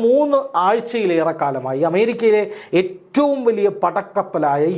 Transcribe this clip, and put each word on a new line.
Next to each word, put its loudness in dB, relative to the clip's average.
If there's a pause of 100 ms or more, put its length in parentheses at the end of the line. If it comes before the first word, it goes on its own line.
മൂന്ന് 4 (280)
ആഴ്ചയിലേറെ 0
കാലമായി -4 (100)
അമേരിക്കയിലെ 2 (380)
ഏറ്റവും -2 (100)
വലിയ 2 (140)
പടക്കപ്പലായ -2 (160)